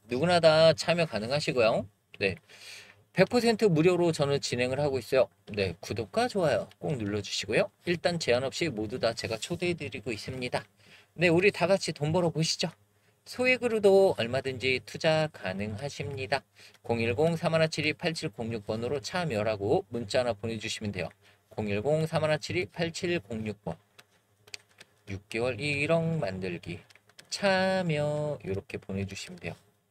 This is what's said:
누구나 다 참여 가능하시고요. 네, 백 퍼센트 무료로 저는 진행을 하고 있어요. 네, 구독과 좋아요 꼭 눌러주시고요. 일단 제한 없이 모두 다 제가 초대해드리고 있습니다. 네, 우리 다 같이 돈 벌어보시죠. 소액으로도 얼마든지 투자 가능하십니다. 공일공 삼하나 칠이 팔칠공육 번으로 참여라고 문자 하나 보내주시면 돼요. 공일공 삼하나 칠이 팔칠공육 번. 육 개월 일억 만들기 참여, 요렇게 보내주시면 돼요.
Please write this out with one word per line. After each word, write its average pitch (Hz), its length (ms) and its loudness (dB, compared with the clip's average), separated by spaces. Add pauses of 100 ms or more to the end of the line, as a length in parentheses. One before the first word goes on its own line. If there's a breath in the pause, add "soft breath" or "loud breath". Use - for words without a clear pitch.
누구나 160 320 2
다 160 340 8
참여 170 320 0
가능하시고요. 127 800 0 (320)
네, 95 180 0 (800 loud breath)
백 190 160 4
퍼센트 226 360 2
무료로 170 460 4
저는 143 300 0
진행을 127 380 -2
하고 139 180 0
있어요. 127 320 2 (160)
네, 98 340 -2
구독과 120 480 -2
좋아요 143 400 0 (120)
꼭 151 180 -2
눌러주시고요. 104 720 -2 (160)
일단 175 320 -2
제한 127 260 2
없이 156 260 -4
모두 107 280 -4
다 117 160 0
제가 110 240 -6
초대해드리고 156 720 -6
있습니다. 127 520 -6 (500 soft breath)
네, 170 140 2
우리 180 240 6
다 175 160 0
같이 180 260 0
돈 151 180 -2
벌어보시죠. 165 600 0 (540)
소액으로도 220 920 4
얼마든지 127 720 -2
투자 156 440 2
가능하십니다. 131 1120 -6 (400 loud breath)
공일공 120 540 0
삼하나 160 320 2
칠이 151 260 -2
팔칠공육 123 720 -6
번으로 120 360 -4
참여라고 113 880 0
문자 120 320 -2
하나 120 120 0
보내주시면 110 580 -6
돼요. 90 180 -4 (400 soft breath)
공일공 110 580 0
삼하나 156 300 0
칠이 170 300 -4
팔칠공육 165 960 -4
번. - 120 -8 (1300)
육 98 200 -12
개월 120 300 -2
일억 147 440 0
만들기 95 760 -4 (500)
참여, 165 1120 0
요렇게 98 360 -6
보내주시면 95 600 -8
돼요. 82 140 -8 (380)